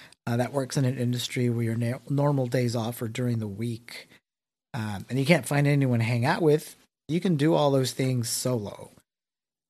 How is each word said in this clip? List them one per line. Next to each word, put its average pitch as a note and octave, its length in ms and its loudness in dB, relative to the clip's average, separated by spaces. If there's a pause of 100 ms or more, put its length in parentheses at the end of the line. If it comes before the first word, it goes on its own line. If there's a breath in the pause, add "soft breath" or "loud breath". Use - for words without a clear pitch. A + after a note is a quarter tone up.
(280 loud breath)
uh, A#2+ 80 0
that A#2+ 160 0
works C3 240 -2
in C#3+ 80 2
an B2+ 140 0
industry B2 520 -2
where A#2 140 0
your A2+ 120 0
na-, A#2+ 240 -2 (100)
normal C#3+ 360 2
days B2 300 0
off A#2 260 -4
are A#2+ 60 -4
during A#2+ 320 -2
the G#2+ 80 -4
week, A2+ 600 -10 (640 soft breath)
um, G#2+ 360 -6
and B2 80 -2
you C3+ 80 0
can't C3+ 220 2
find C#3+ 180 2
anyone C#3 340 4
to A2+ 60 2
hang A#2+ 200 0
out F3 160 2
with, D3+ 340 2 (320)
you E3 140 0
can F3 160 2
do D3+ 160 2
all D3 180 4
those C3 220 2
things B2+ 340 -2
solo. - 640 -4 (800)